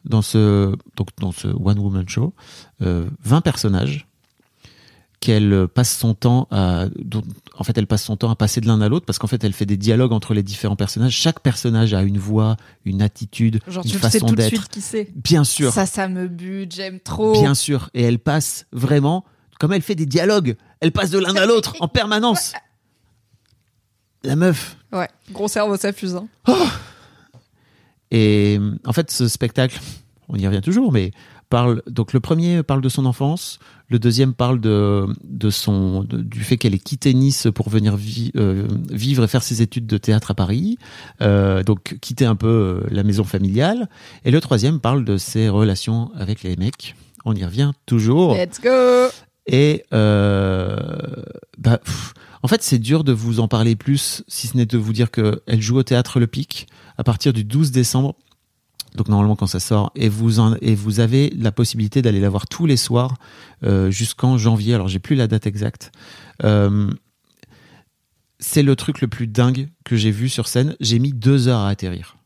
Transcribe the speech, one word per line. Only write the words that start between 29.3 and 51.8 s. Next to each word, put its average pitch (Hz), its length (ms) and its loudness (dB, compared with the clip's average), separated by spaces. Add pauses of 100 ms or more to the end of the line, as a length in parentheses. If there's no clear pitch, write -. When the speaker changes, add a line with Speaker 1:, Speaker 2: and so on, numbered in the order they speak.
Speaker 1:
on - 80 -6
y 98 100 0
revient 95 160 0
toujours, 202 300 2
mais 95 180 0 (400)
parle, 120 360 2
donc 120 260 -4
le 131 80 2
premier 170 420 0
parle 135 180 0
de 131 80 0
son 131 180 0
enfance, 139 520 -4 (300)
le 120 100 2
deuxième 120 360 2
parle 123 260 0
de, 104 460 2 (180)
de 110 260 -2
son, 95 540 0
de, 117 140 -6
du 113 220 -6
fait 107 160 0
qu'elle 107 180 0
ait 95 40 -2
quitté - 360 -2
Nice 131 400 2
pour - 160 -4
venir 107 260 2
vi-, 117 400 -6
euh, 101 300 0 (240)
vivre 127 340 0
et 107 40 2
faire 123 140 0
ses 113 200 -2
études 113 240 -2
de 107 120 -2
théâtre 107 320 0
à 95 40 -2
Paris, 127 440 -2 (420)
euh, 98 420 2
donc 101 380 -2
quitter 123 240 -2
un 113 100 2
peu, 110 120 -2 (360)
euh, - 80 -6
la 101 120 -2
maison 101 220 0
familiale, 127 640 0 (360)
et 113 60 2
le 147 100 6
troisième 131 400 0
parle 127 240 0
de 101 120 0
ses 110 320 0
relations 107 680 0
avec 104 260 -6
les 90 140 -4
mecs. 98 380 -6 (300)
On 110 100 0
y 95 100 -4
revient 123 280 -2 (140)
toujours. 123 480 4
Speaker 2:
Let's 175 280 -4
go. 247 460 4 (380)
Speaker 1:
Et, 147 380 2 (100)
euh, 101 840 2 (840)
bah, - 200 2
pff, - 340 -10 (300)